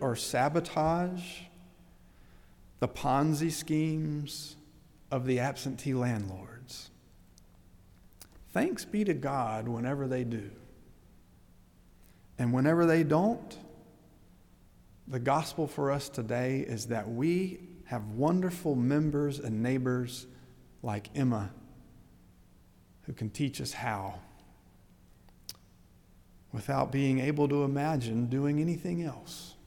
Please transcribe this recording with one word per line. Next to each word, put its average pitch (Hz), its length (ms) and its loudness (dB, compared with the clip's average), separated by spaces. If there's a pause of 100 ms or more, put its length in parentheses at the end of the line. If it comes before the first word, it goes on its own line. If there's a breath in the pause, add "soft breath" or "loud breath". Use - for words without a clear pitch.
or 123 160 0
sabotage 165 1300 0 (1400 soft breath)
the 123 80 2
Ponzi 151 640 2
schemes 156 1040 -2 (540)
of 131 140 -2
the 127 140 2
absentee 135 540 -2
landlords? 104 1000 -4 (1600)
Thanks 262 320 0
be 214 180 0
to 196 120 2
God 127 520 -2
whenever 127 400 -2
they 127 160 0
do. 110 280 -4 (1900 soft breath)
And 120 160 2
whenever 156 320 6
they 165 180 8
don't, 175 540 2 (1500)
the 131 120 -4
gospel 143 480 2
for 139 240 0
us 139 180 -2
today 123 500 0
is 117 260 -4
that 113 240 -2
we 170 500 0 (260)
have 113 260 -4
wonderful 165 640 2
members 147 640 2
and 110 220 -2
neighbors 127 680 0 (560 loud breath)
like 104 320 -4
Emma 120 340 2 (1500)
who - 100 -8
can 110 180 -6
teach 139 280 -2
us 135 140 -6
how, 101 460 -4 (2250)
without 131 400 -2
being 135 260 4
able 147 300 2
to 143 160 2
imagine 139 640 0
doing 143 340 2
anything 170 400 -2
else. - 540 -10 (120)